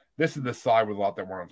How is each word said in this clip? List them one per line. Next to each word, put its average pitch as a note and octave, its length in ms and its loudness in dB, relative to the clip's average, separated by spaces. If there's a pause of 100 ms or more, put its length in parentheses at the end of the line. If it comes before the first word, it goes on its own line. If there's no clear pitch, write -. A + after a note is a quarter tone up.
(180)
This D#3 180 0
is C#3+ 60 -6
the B2 100 -2
side A2+ 340 4
with G#2 120 -4
a - 20 -2
lot G2+ 160 0
that F#2+ 100 -8
weren't F#2 260 -10